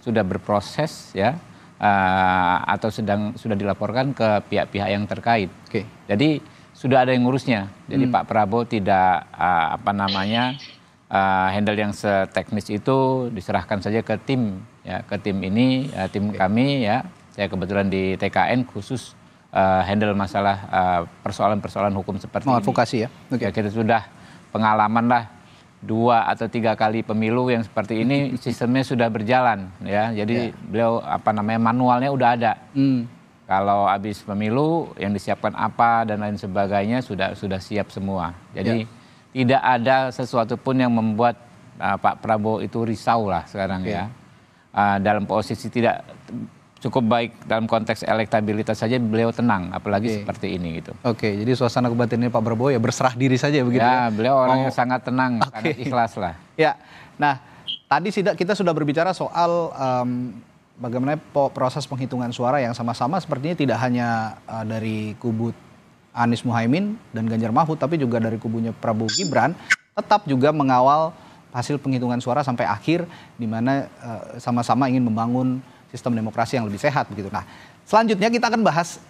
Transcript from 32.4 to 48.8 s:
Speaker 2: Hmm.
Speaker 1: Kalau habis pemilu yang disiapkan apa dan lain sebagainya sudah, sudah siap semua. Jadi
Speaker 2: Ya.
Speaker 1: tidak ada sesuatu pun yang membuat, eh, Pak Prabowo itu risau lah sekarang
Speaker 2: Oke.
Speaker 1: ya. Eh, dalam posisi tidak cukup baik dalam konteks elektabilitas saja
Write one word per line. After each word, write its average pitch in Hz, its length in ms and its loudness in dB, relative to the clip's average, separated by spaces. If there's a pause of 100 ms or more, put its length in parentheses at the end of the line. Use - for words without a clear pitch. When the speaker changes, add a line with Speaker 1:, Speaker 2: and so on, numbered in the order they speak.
Speaker 2:
Hmm. 135 340 2 (380)
Speaker 1:
Kalau 101 400 2
habis 101 360 0
pemilu 123 760 -2
yang 101 160 -2
disiapkan 104 400 -2
apa 113 520 2
dan 107 160 -2
lain 104 160 -4
sebagainya 101 640 0
sudah, 95 340 -2
sudah 95 260 -6
siap 101 300 -6
semua. 95 420 -4 (200)
Jadi 110 320 -2
Speaker 2:
Ya. 113 40 -12 (460)
Speaker 1:
tidak 131 280 2
ada 127 360 4 (120)
sesuatu 120 460 -2
pun 131 180 -4
yang 127 160 4
membuat, 113 460 2 (400)
eh, 98 200 -2
Pak 98 240 -2
Prabowo 110 400 0
itu 107 240 -4
risau 113 420 0
lah 90 200 -2
sekarang 95 360 -4
Speaker 2:
Oke. 90 100 -4
Speaker 1:
ya. 90 160 -4 (600)
Eh, 101 300 2
dalam 104 240 2
posisi 104 440 -2
tidak 117 320 0 (800)
cukup 127 260 0
baik 117 260 2 (120)
dalam 110 240 0
konteks 113 360 0
elektabilitas 107 720 0
saja 117 220 -2